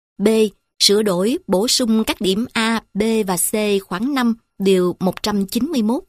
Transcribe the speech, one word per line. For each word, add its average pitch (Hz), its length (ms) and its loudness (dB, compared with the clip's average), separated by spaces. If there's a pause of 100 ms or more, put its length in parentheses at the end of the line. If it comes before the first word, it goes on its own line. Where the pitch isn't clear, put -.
(180)
B. 202 100 4 (500)
Sửa 202 240 4
đổi, 208 440 0
bổ 196 220 0
sung 220 360 0
các - 160 -6
điểm 196 320 -2
A, 226 300 -2 (120)
B 202 80 -2 (240)
và 185 100 -2
C - 160 -4 (340)
khoản 226 280 -4
năm 240 200 0 (240)
điều 185 420 2
một 185 220 -2
trăm 208 240 -2
chín 233 200 -2
mươi 302 160 -2
mốt 240 260 -2